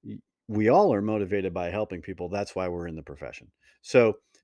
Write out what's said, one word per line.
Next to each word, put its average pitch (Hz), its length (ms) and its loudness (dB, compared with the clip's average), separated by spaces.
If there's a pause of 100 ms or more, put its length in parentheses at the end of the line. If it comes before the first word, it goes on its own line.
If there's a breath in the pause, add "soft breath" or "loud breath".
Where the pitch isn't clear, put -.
y-, 107 140 -12 (300)
we 107 220 2
all 170 240 6
are 101 80 0
motivated 101 520 -2
by 87 160 -4
helping 95 320 -6
people. 87 280 -10
That's 101 260 -6
why 95 120 -2
we're 87 200 -6
in 80 80 -10
the 78 80 -12
profession. - 480 -16 (300 soft breath)
So 117 360 4 (260 soft breath)